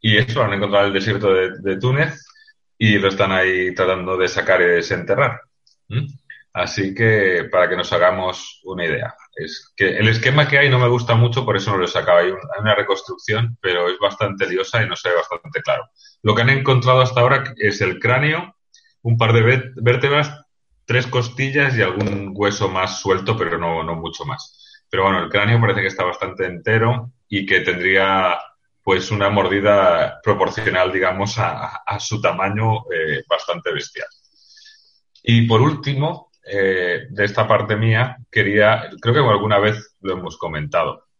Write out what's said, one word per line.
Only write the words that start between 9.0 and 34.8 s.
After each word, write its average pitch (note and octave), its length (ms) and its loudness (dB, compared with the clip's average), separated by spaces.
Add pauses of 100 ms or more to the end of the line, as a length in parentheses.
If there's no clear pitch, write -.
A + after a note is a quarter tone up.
Es - 420 -14
que F#2+ 200 0
el G#2+ 120 2
esquema C3 400 2
que C#3+ 100 2
hay C#3+ 100 4
no B2+ 100 4
me B2 100 4
gusta A#2+ 260 0
mucho, A#2+ 300 2
por G2+ 120 0
eso G2 140 -4
no G2 80 0
lo F2+ 60 0
he F2 40 -4
sacado. F2 300 4
Hay F#2 120 4
un, F#2+ 80 -8
hay F#2+ 220 -10
una G#2+ 140 2
reconstrucción, G#2 840 -2
pero F2 280 0
es F#2 100 -4
bastante G2 480 -2
liosa F#2+ 360 -2
y F2 60 -2
no F2 80 -6
se - 120 -6
ve F2 80 2
bastante - 460 -6
claro. - 260 -4 (340)
Lo A2 120 2
que A#2 80 2
han B2 80 4
encontrado C3 500 4
hasta B2 200 2
ahora C3 360 2
es G#2 240 0
el F#2 180 -2
cráneo, D3 580 -2 (460)
un A2+ 140 2
par A2+ 160 2
de A2+ 100 6
vét-, C3 340 2
vértebras, C#3 680 0 (380)
tres B2 220 -2
costillas C3+ 680 -2
y G#2+ 60 2
algún G2 520 -2
hueso G2+ 340 0
más F#2 320 -4
suelto, G2 360 0
pero E2+ 200 -4
no, E2 260 -4
no E2 120 -6
mucho E2 300 -10
más. - 680 -14
Pero F#2 140 0
bueno, F#2+ 180 2
el E2 80 -8
cráneo G#2+ 300 2
parece G2 200 0
que F#2+ 60 -2
está F#2 180 -4
bastante F#2 400 -6
entero A2+ 680 -2 (160)
y G2 180 -4
que F#2 140 2
tendría, F#2 800 0 (440)
pues, F#2 280 0
una G2+ 200 0
mordida G2 920 2
proporcional, F#2 680 0
digamos, F#2+ 460 -2
a, E2 480 -6
a G2+ 120 -6
su - 220 -6
tamaño, G2+ 600 -2 (120)
eh, D#2 360 -4
bastante E2+ 440 -8
bestial. - 360 -10 (1120)